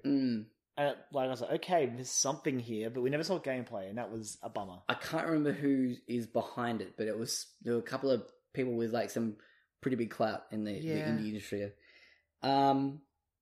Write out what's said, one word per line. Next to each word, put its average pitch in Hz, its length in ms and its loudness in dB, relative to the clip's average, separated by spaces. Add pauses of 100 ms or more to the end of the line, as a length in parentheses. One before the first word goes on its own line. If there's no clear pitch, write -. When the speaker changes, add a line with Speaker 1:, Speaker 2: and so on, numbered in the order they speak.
Speaker 1:
Mm. 127 400 2 (320)
Speaker 2:
And, 143 180 2 (160)
like, 131 160 2
I 131 40 0
was 120 100 -4
like, - 140 -2
"Okay, 170 320 2
there's 123 220 -6
something 139 480 0
here," 113 320 -2
but 123 120 -2
we 127 80 2
never 151 140 2
saw 175 160 0
gameplay, 117 500 -4
and 104 80 -6
that 110 140 -4
was 110 300 -8
a 113 80 -8
bummer. 98 280 -6 (100)
Speaker 1:
I 127 60 0
can't 160 320 -2
remember 151 260 2
who 135 440 2 (120)
is 120 180 -2
behind 117 560 -2
it, 92 160 -8
but 107 100 0
it 110 100 0
was, - 300 -4 (140)
there 117 120 0
were 120 60 4
a 110 40 -2
couple 131 280 -2
of 117 120 4 (300)
people 127 200 0
with, 117 200 0
like, 113 160 2
some 113 260 0 (460)
pretty 131 160 0
big 113 120 0
clout 107 420 0
in 107 120 -2
the, 104 80 -2
Speaker 2:
Yeah. 156 220 -2
Speaker 1:
the 104 80 0 (200)
indie 107 80 -2
industry. 101 400 -4 (760)
Um, 139 580 4 (400)